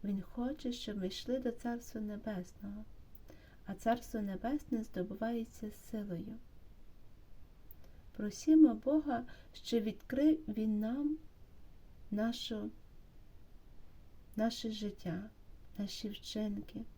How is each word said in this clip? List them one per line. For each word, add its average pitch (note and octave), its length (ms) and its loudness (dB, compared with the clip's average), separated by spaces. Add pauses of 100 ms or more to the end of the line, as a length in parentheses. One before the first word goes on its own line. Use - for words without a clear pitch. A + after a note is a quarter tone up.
Він G3 180 2
хоче, B3 500 -2
щоб G#3+ 260 -4
ми F#3 100 0
йшли B3 320 0
до B3+ 120 0
Царства A#3+ 500 -4
Небесного, G#3 840 -6 (800)
а G3 80 -6
Царство A#3 480 2
Небесне A3 640 0
здобувається A3 880 -2
силою. G#3 680 -6 (1800)
Просімо B3+ 560 10
Бога, C4 520 4 (280)
щоб - 300 2
відкрив C#4 640 4
Він A3 320 2
нам C#4+ 380 0 (920)
нашу, G#3+ 600 0 (1600)
наше A3+ 360 2
життя, G#3 580 -4 (480)
наші G3+ 320 -4
вчинки G#3 720 -4 (160)